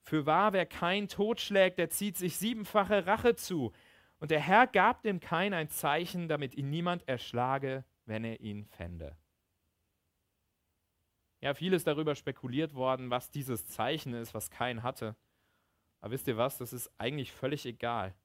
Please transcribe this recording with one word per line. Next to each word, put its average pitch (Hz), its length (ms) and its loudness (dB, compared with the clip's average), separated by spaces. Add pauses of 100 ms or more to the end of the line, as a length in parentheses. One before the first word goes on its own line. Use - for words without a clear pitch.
„Fürwahr, 160 540 4
wer 185 100 4
Kain 190 420 0
totschlägt, 196 720 2
der 165 120 2
zieht 202 260 -2
sich 180 220 -2
siebenfache 208 680 2
Rache 226 300 4
zu. 139 360 -2 (480)
Und 151 100 -4
der 151 100 4
Herr 190 260 8
gab 208 360 4
dem 196 180 0
Kain 185 320 0
ein 160 160 -2
Zeichen, 170 600 -2
damit 147 260 -2
ihn 139 160 -2
niemand 170 360 -2
erschlage, 131 800 -2 (220)
wenn 110 180 -4
er 113 160 -8
ihn 104 240 -8
fände.“ 82 540 -12 (2250)
Ja, 139 100 0
viel 175 220 0
ist 165 120 0
darüber 151 280 0
spekuliert 139 580 -4
worden, 127 380 -2
was 123 200 -2
dieses 131 360 -6
Zeichen 135 480 -4
ist, 117 180 -8
was - 180 -8
Kain 120 320 -4
hatte. 113 320 -6 (840)
Aber 107 120 -8
wisst 131 140 -6
ihr 113 120 0
was? 127 180 2
Das 120 160 -10
ist 123 240 -10
eigentlich 131 360 -4
völlig 139 340 -4
egal. 117 480 -4 (100)